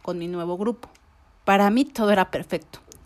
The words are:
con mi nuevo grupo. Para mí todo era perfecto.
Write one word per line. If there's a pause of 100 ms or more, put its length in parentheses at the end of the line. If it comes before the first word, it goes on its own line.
con
mi
nuevo
grupo. (540)
Para
mí
todo
era
perfecto. (260)